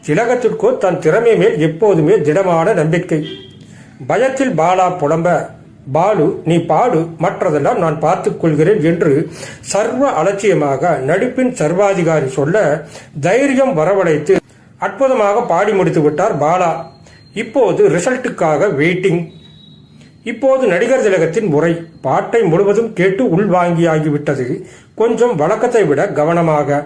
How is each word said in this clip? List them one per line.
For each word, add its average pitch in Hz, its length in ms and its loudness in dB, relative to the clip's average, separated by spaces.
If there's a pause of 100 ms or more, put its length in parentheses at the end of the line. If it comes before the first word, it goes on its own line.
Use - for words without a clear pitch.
திலகத்திற்கோ 226 760 0
தன் 180 220 0
திறமை 214 380 2
மேல் 202 220 2
எப்போதுமே 160 640 2
திடமான 165 520 0
நம்பிக்கை. 165 460 0 (880)
பயத்தில் 254 480 0
பாலா 180 340 2
புலம்ப, 165 380 -2 (640)
"பாலு 170 340 2 (200)
நீ 160 140 2
பாடு, 175 400 0 (200)
மற்றதெல்லாம் 180 600 -2
நான் 160 200 -2
பார்த்துக் 175 400 -2
கொள்கிறேன்" 160 440 2
என்று 165 280 0 (500)
சர்வ 240 500 -2
அலட்சியமாக 170 880 0
நடிப்பின் 240 540 -2
சர்வாதிகாரி 170 760 0
சொல்ல 160 340 0 (580)
தைரியம் 254 520 2
வரவழைத்து 170 600 2 (420)
அற்புதமாக 214 680 0
பாடி 202 280 0
முடித்து 165 280 0
விட்டார் 175 360 0
பாலா. 165 340 0 (640)
இப்போது 208 560 0
ரிசல்ட்டுக்காக 175 840 0
வெயிட்டிங். 175 480 0 (1000)
இப்போது 262 440 0
நடிகர் 226 380 2
திலகத்தின் 185 440 0
முறை. 160 240 0 (280)
பாட்டை 196 420 -2
முழுவதும் 196 500 0
கேட்டு 190 340 0
உள்வாங்கியாகிவிட்டது. 160 1200 0 (480)
கொஞ்சம் 233 400 0
வழக்கத்தை 220 480 0
விட 147 180 2 (100)
கவனமாக. 147 760 0